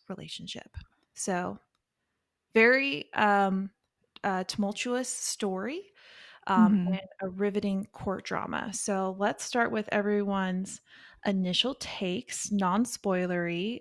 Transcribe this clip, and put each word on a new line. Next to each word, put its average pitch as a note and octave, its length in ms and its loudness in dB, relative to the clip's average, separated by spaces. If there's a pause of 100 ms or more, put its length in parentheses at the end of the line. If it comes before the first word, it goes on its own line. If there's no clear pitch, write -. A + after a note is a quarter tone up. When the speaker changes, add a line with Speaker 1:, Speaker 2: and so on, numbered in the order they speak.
Speaker 1:
relationship. - 680 -12 (380)
So, F#3 440 -2 (960)
very, C4 600 4
um, G3 560 2 (540)
uh, F#3 200 0
tumultuous A#3+ 640 -2
story, G#3+ 840 -4 (540)
um, G#3 280 8
Speaker 2:
Mm-hmm. F3+ 180 2
Speaker 1:
and F#3+ 80 0 (220)
a F#3+ 80 -4
riveting G3 640 -2
court - 320 -6
drama. - 500 -4
So F#3+ 440 -2
let's G#3 240 0
start A#3+ 300 0
with G#3+ 180 -2
everyone's G3 920 0 (420)
initial F#3+ 560 2
takes, - 720 -6
non-spoilery, F#3 1300 0